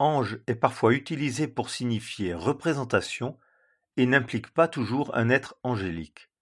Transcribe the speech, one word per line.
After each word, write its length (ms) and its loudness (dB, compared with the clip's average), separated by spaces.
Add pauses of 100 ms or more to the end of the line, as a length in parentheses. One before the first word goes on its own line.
ange » 480 0
est 80 0
parfois 380 4
utilisé 520 -2
pour 240 -6
signifier 640 -4
représentation 1040 -2 (580)
et 100 4
n'implique 440 0
pas 160 4
toujours 480 -2
un 160 4
être 320 2
angélique. 680 -4 (120)